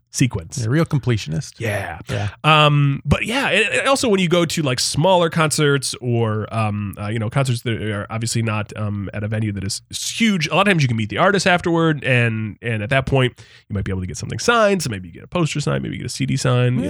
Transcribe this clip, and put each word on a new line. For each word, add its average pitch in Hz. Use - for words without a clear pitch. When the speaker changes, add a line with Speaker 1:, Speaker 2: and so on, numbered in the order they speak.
Speaker 1:
sequence. 95
Speaker 2:
You're 113
a 120
real 160
completionist. 143
Speaker 1:
Yeah. 87
Speaker 2:
Yeah. 104
Speaker 1:
Um, 147
but 190
yeah, 240
and, 196
and 247
also 269
when 190
you 180
go 175
to, 165
like, 127
smaller 175
concerts 147
or, 113
um, 104
uh, 104
you 113
know, 107
concerts 131
that 110
are 104
obviously 113
not, 107
um, 104
at 107
a 104
venue 110
that 95
is -
s-, -
huge, 196
a -
lot 190
of 202
times 160
you 127
can 113
meet 110
the 101
artist 190
afterward, 165
and, 113
and 110
at 104
that 135
point, 127
you 107
might 95
be 98
able 92
to 90
get -
something -
signed, 202
so 131
maybe 92
you 82
get -
a -
poster 156
signed, 139
maybe 117
you -
get -
a -
C 135
D 135
signed. 123
You -
Speaker 2:
Yeah, -